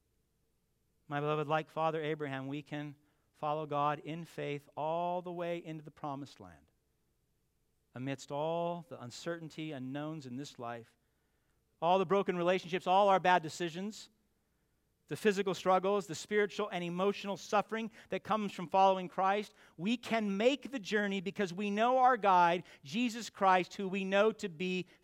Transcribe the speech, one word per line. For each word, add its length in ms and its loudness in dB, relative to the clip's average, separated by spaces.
My 120 -4
beloved, 280 0
like 220 0
Father 320 0
Abraham, 460 -4
we 160 -8
can 320 -10
follow 280 -2
God 320 0
in 260 -8
faith 500 -8
all 460 -2
the 100 -10
way 320 -4
into 220 -10
the 60 -16
promised 480 -10
land. 260 -20
Amidst 380 -8
all 580 -4
the 100 -14
uncertainty, 760 -10
unknowns 520 -8
in 120 -10
this 200 -12
life, 340 -10
all 160 6
the 80 2
broken 280 2
relationships, 520 0
all 220 6
our 100 8
bad 240 6
decisions, 680 -8
the 80 -4
physical 360 0
struggles, 540 2
the 80 -8
spiritual 540 -2
and 160 -6
emotional 500 -2
suffering 560 -2
that 140 -6
comes 300 -2
from 120 -8
following 440 4
Christ, 440 -2
we 220 -2
can 400 -2
make 340 2
the 80 -6
journey 400 -2
because 340 -4
we 160 -4
know 280 2
our 180 6
guide, 480 6
Jesus 440 -2
Christ, 440 4
who 160 -6
we 160 -4
know 260 4
to 160 -8
be 400 -4